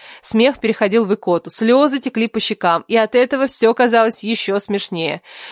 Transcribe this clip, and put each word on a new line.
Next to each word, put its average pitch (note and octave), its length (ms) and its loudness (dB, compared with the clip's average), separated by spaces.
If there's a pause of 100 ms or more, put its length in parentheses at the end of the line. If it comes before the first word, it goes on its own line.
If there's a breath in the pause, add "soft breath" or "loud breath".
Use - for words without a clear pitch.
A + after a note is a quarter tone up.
(220 loud breath)
Смех B3 380 2
переходил A3 460 0
в F#3+ 80 0
икоту, F3 360 -2
слёзы C4 480 2
текли A#3 300 -4
по A3 100 -6
щекам, F3 480 0
и A3+ 100 0
от A3 200 2
этого C4 320 0
всё A3+ 260 2
казалось A#3 480 2
ещё G3+ 380 -2
смешнее. E3+ 600 -6 (300 loud breath)